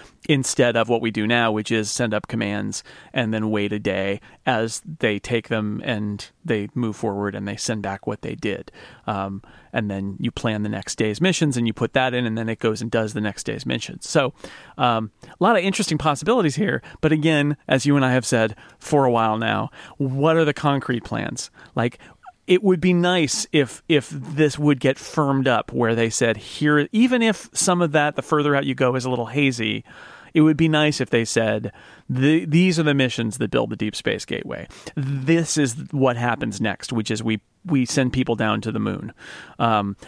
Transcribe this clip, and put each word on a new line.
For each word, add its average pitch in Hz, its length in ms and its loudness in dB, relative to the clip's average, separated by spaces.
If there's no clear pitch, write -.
instead 131 480 2
of 113 120 2
what 117 120 2
we 113 100 -2
do 107 160 0
now, 117 240 2
which 107 200 -2
is 110 200 0
send 117 220 -2
up 107 140 -2
commands 104 560 -4
and 113 180 -2
then 110 180 0
wait 101 220 0
a 107 60 -2
day 98 420 -2
as 113 380 -2
they 104 200 0
take 117 300 -4
them 107 360 -4
and 104 460 -6
they 107 300 -2
move 113 220 -2
forward 101 380 -4
and 101 140 -8
they 101 80 -8
send 110 260 -6
back 98 240 -8
what 107 160 -6
they 113 120 -8
did. - 360 -6
Um, 98 360 -6
and 104 180 -2
then 98 280 -6
you 120 120 -4
plan 107 340 -4
the 104 40 -2
next 107 280 -8
day's 107 240 -2
missions 160 360 0
and 117 100 0
you 110 60 -2
put - 200 -4
that 131 220 0
in, 123 120 0
and 110 100 -4
then 113 120 -4
it 113 100 -4
goes 110 240 -2
and 117 80 -6
does 110 240 0
the 101 60 -4
next 104 240 -4
day's 110 200 -6
missions. - 440 -8
So, 135 260 0
um, 113 360 0
a - 180 -8
lot 220 140 6
of 175 60 2
interesting 190 360 -2
possibilities 156 580 2
here. 180 260 0
But 156 120 2
again, 147 440 2
as 135 180 2
you 143 100 6
and 139 80 4
I 127 80 2
have 127 140 2
said 113 300 0
for 143 260 2
a 127 60 4
while 113 280 2
now, 110 320 -2
what 139 380 2
are 165 80 4
the 147 100 2
concrete 135 500 -2
plans? - 460 -8
Like, 120 240 -2
it 185 160 4
would 185 180 4
be 180 140 4
nice 175 580 2
if, 139 360 0
if 147 200 2
this 147 500 -2
would 147 220 2
get 135 180 2
firmed 139 480 0
up 120 260 0
where 117 220 2
they 113 160 2
said, 113 280 2
"Here," 147 540 2
even 240 300 4
if - 300 0
some 175 300 2
of 156 100 0
that, 147 240 2
the - 60 -2
further 147 340 2
out 139 80 0
you 135 100 -2
go, 127 200 2
is 123 100 -2
a 127 60 -4
little 120 160 -2
hazy, 113 580 0
it 165 80 4
would 156 160 6
be 160 120 4
nice 151 300 2
if 127 120 -4
they 117 160 2
said, 107 460 0
"The-, 147 380 2
these 170 320 4
are 165 60 2
the 147 100 2
missions 120 420 0
that - 140 -2
build 117 180 0
the 110 80 -8
Deep 107 180 -4
Space 104 300 -4
Gateway. - 420 -8
This 143 640 0
is 131 160 0
what 131 260 2
happens 117 420 -4
next, 107 320 -4
which 113 200 -2
is 110 120 -4
we, 110 180 -2
we 139 180 2
send 127 300 0
people 123 200 0
down 107 280 0
to 110 100 -4
the 107 80 -4
moon. 101 320 -6
Um, 104 500 0